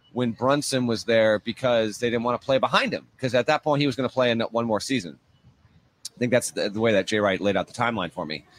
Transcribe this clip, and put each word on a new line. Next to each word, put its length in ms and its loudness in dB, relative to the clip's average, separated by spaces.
when 200 -2
Brunson 540 0
was 180 -2
there 340 4
because 600 -2
they 120 -2
didn't 140 -2
wanna 140 -2
play 200 0
behind 340 0
him, 140 -6
'cause 160 -2
at 120 2
that 160 2
point 180 0
he 60 2
was 80 0
gonna 140 -2
play 220 2
in 100 0
one 240 -2
more 160 0
season. 380 -4
I 40 -14
think 140 -2
that's 180 2
the, 200 -4
the 100 -6
way 120 2
that 140 2
Jay 140 -2
Wright 200 0
laid 160 0
out 120 -2
the 60 -20
timeline 360 -4
for 160 -10
me. 180 -10